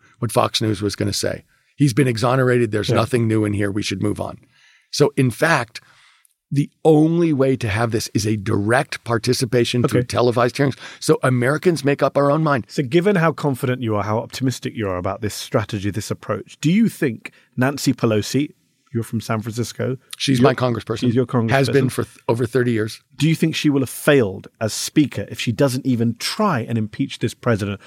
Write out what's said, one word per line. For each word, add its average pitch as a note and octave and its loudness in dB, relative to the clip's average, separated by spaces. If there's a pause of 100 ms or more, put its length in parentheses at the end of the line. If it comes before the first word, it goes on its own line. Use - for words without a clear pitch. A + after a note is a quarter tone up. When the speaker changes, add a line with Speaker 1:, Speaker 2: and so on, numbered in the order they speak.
(200)
Speaker 1:
what A#2 -4
Fox A2 2
News G#2+ 0
was G2+ 0
gonna G2+ -2
say. - -4 (320)
"He's C#3 4
been C3 4
exonerated. B2 2
There's G#2 -2
Speaker 2:
Yeah. A#2+ 4
Speaker 1:
nothing A#2 2
new A2 2
in G#2 -2
here. G2+ -2
We G#2 -4
should F#2+ -4
move G2+ -2
on." - -8 (540)
So, - 2
in C3 2
fact, D3+ -2 (720)
the C#3+ 0 (160)
only D#3+ 6
way C3+ 2
to A#2+ -2
have A2 0
this A2+ -2
is G#2 0
a G#2+ 0
direct G#2 -2
participation A#2+ 0
through B2 2
Speaker 2:
Okay. B2 -4
Speaker 1:
televised A#2+ 2
hearings. C#3 2 (240)
So - 2
Americans C3+ 0
make C#3+ 2
up C3+ 0
our C#3+ 2
own D#3 2
mind. C#3+ 0
Speaker 2:
So - -4
given E3+ 2
how E3 2
confident B2+ -2
you A2 -2
are, G#2 0
how G#2+ -2
optimistic B2 -4
you G#2 -4
are F#2 -2
about F#2+ -4
this G#2+ -4
strategy, G#2 -4
this G2+ -8
approach, - -8
do D#3 2
you G#3+ 4
think - -4 (260)
Nancy C3 0
Pelosi, A#2+ -2 (380)
you're A2+ -4
from A2+ -4
San A2 -4
Francisco. A#2 -6 (220)
Speaker 1:
She's C3 0
Speaker 2:
You're C3 6
Speaker 1:
my C3 4
congressperson. A#2 -2
Speaker 2:
She's B2 0
your B2+ 2
congressperson. A2+ 0
Speaker 1:
Has C3+ 2
been B2+ 2
for A#2+ -4
th-, - -10 (100)
over A#2+ 0
thirty B2 0
years. A2 -4 (160)
Speaker 2:
Do D3+ 2
you D#3+ 2
think D#3+ 0
she - 0
will C#3 2
have A#2 -2
failed G2+ 0 (120)
as A2 -2
speaker - -2
if G#2+ -12
she - -2
doesn't C3 0
even A#2 0
try F3+ -2
and A#2 -4
impeach A2+ -6
this A#2+ -2
president G2+ -2